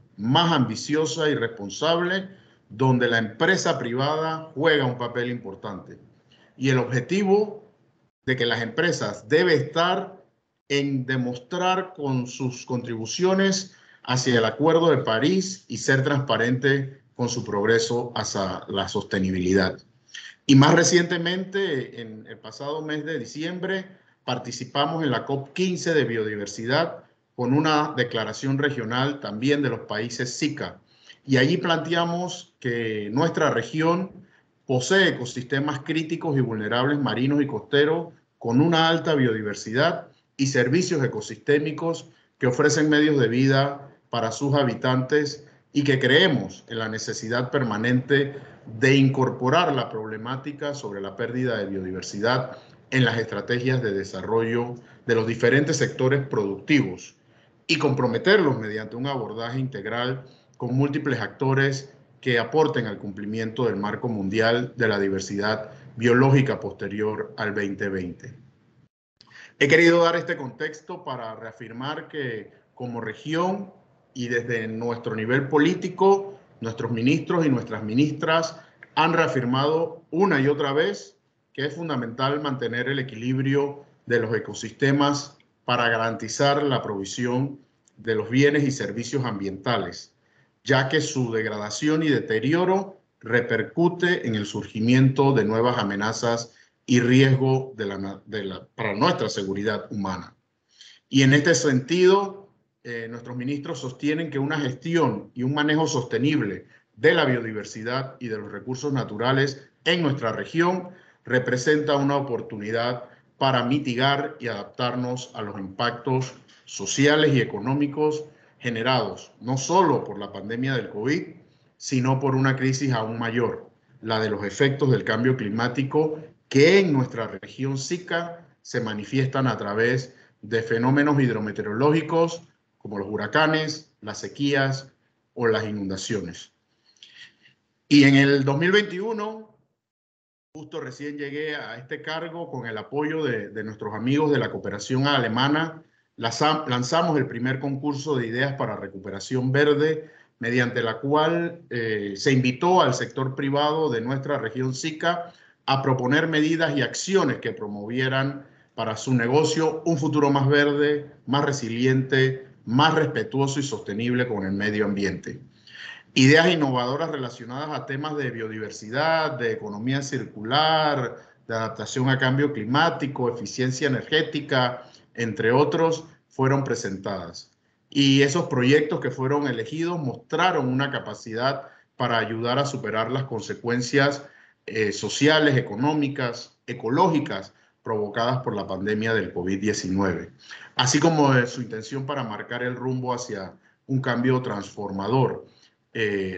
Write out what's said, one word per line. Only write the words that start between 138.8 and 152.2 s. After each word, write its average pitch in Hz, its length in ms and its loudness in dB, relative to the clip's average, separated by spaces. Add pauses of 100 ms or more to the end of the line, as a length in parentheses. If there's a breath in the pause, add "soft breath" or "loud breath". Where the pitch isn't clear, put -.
justo 156 280 -12
recién 143 360 -10
llegué 147 380 -6
a 117 220 -10
este 131 240 -12
cargo 165 480 -8
con 123 160 -8
el 110 120 -8
apoyo 151 460 -4
de, 113 260 -2
de 107 140 -8
nuestros 107 300 -10
amigos 139 380 2
de 139 80 4
la 113 100 -2
cooperación 104 580 -2
alemana, 143 760 0 (340 soft breath)
lanzam-, 151 500 0
lanzamos 151 500 2
el 127 100 2
primer 131 320 -2
concurso 139 580 -4
de 120 100 -2
ideas 131 260 -2
para 120 220 -4
recuperación 98 760 -6
verde, 147 580 2 (300 loud breath)
mediante 120 420 0
la 113 180 -2
cual, 160 720 0
eh, 107 460 -4
se 139 160 2